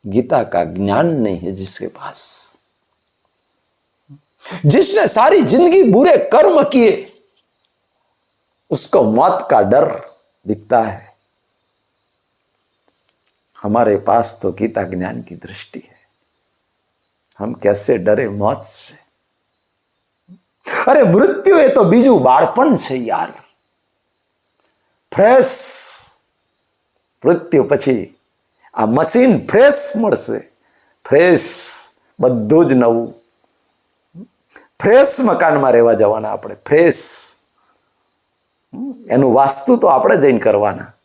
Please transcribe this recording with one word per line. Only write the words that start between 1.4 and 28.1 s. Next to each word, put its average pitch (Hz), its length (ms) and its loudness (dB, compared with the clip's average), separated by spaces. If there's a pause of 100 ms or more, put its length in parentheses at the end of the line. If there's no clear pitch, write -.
जिसके 95 360 -4
पास, - 320 -12 (2500)
जिसने 381 420 2
सारी 302 340 4
जिंदगी 339 420 4
बुरे 269 340 4
कर्म 320 460 2
किए, 240 500 0 (1600)
उसको 147 320 0
मौत 131 480 -2
का 113 100 2
डर 123 540 -2 (320)
दिखता 113 340 -4
है। 104 340 -10 (2500)
हमारे 107 360 0
पास 117 440 -2
तो 92 100 -4
गीता 101 320 -6
ज्ञान 90 380 -10
की - 140 -20
दृष्टि - 440 -20
है, - 200 -20 (1400)
हम 113 140 -8
कैसे 104 440 -2
डरे 107 320 -2
मौत 104 340 -4
से। - 380 -8 (1900)
अरे, 277 160 4
मृत्यु 285 540 2
એ 285 120 4
તો 254 140 2
બીજું 226 380 4
બાળપણ 160 560 2
છે - 200 -4
યાર। 113 320 -6 (1800)
ફ્રેશ 233 420 2 (1700)
મૃત્યુ 165 400 0
પછી 131 580 -4 (540)